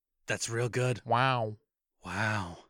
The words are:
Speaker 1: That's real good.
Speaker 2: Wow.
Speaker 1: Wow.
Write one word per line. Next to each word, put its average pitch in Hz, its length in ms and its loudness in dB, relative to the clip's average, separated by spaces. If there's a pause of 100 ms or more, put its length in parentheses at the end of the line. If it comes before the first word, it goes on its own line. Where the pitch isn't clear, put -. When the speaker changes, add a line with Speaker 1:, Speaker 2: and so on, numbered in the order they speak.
(280)
Speaker 1:
That's 110 220 -2
real 117 180 0
good. 123 380 0
Speaker 2:
Wow. 117 500 2 (500)
Speaker 1:
Wow. 95 520 -2 (120)